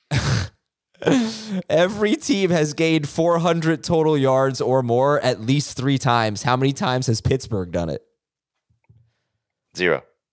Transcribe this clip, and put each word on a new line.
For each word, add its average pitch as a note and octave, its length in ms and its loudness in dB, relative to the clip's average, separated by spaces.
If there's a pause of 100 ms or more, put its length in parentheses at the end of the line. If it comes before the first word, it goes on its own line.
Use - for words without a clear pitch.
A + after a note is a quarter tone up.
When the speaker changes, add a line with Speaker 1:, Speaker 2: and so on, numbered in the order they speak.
Speaker 1:
<laughs> G#3+ 1600 -4
every G#3 460 0
team G3 340 -2
has D#3 240 0
gained D#3+ 340 0
four E3+ 320 0
hundred E3 440 0
total D#3 340 2
yards C3+ 440 2
or B2+ 200 2
more B2+ 380 2
at A#2 220 0
least C3+ 360 0
three C3+ 200 0
times. A2+ 460 0
How B2+ 120 2
many C3+ 180 0
times B2+ 340 -2
has A2+ 140 0
Pittsburgh G#2+ 500 -2
done E2+ 180 -2
it? C#2 120 -6 (1700)
Speaker 2:
Zero. E2 280 2 (280)